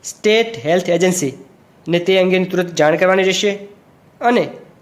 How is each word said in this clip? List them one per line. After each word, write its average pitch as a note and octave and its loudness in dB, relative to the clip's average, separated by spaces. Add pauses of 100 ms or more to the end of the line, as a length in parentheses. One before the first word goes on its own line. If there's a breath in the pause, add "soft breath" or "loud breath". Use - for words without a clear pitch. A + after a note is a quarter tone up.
સ્ટેટ G#3+ -2
હેલ્થ F3+ 0
એજન્સીને E3+ -2
તે F#3+ 2
અંગેની F#3 2
તુરંત F3+ -4
જાણ D#3 4
કરવાની F#3 2
રહેશે G3 -2 (640)
અને A#3 0 (340)